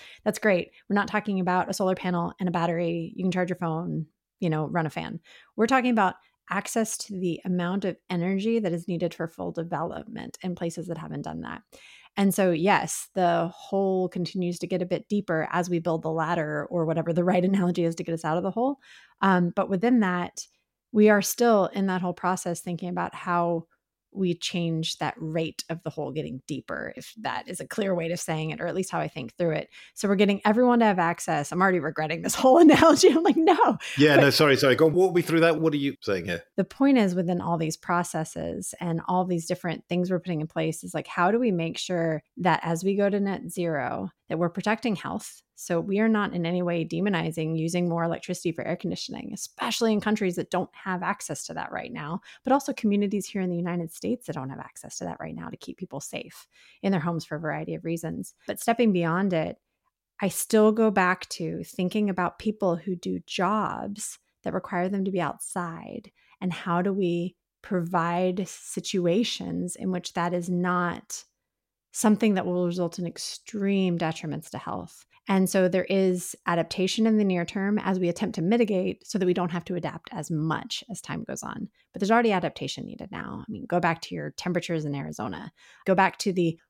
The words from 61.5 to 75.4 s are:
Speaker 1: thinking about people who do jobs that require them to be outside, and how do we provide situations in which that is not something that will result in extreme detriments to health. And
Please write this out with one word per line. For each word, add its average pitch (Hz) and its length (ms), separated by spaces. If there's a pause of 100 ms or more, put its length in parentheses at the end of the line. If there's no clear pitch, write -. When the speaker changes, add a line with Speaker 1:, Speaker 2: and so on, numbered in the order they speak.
Speaker 1:
thinking 196 440
about 180 300
people 202 380
who 180 180
do 185 300
jobs 202 920 (260)
that - 100
require 180 340
them 196 160
to 185 80
be 190 80
outside, - 920 (280)
and 180 140
how 175 280
do 196 120
we 180 420 (260)
provide 180 840
situations 180 1300
in 190 160
which 185 220
that 175 200
is 175 160
not 175 760 (640)
something 214 440
that 185 100
will 180 200
result 175 340
in 180 60
extreme 190 920
detriments 160 540
to - 60
health. - 480 (220)
And 190 220